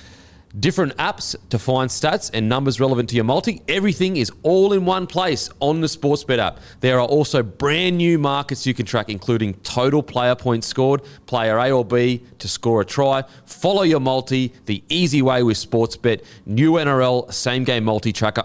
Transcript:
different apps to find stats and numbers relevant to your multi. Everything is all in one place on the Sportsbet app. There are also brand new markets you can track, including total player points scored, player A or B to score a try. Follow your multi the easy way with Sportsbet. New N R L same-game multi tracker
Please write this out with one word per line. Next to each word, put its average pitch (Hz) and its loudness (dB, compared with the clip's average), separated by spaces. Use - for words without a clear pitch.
different 156 0
apps - -6
to 117 -2
find 131 0
stats - -2
and 110 0
numbers 127 0
relevant 127 0
to 117 -6
your 113 2
multi. 170 0
Everything 185 0
is 110 -2
all 190 4
in 185 0
one 185 -2
place 185 -2
on 156 0
the 160 0
Sportsbet 143 -2
app. 98 -2
There 127 4
are 123 2
also 139 2
brand 160 0
new 170 4
markets 139 -2
you 127 0
can 120 -4
track, 110 -2
including 107 -2
total 135 0
player 123 0
points 117 -2
scored, 139 0
player 113 0
A 127 2
or 127 2
B 123 0
to 101 -10
score 113 0
a 98 0
try. 135 0
Follow 196 0
your 160 4
multi 131 -2
the 101 -4
easy 151 2
way 127 2
with 113 2
Sportsbet. 113 -2
New 156 2
N 151 0
R 131 2
L 127 0
same-game 123 -2
multi 110 0
tracker 107 -2